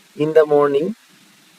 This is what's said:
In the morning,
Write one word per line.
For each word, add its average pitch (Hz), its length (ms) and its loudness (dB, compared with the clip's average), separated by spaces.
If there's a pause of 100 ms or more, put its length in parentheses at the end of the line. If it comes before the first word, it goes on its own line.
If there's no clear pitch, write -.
(180)
In 151 100 -2
the 156 160 2
morning, 147 480 0 (680)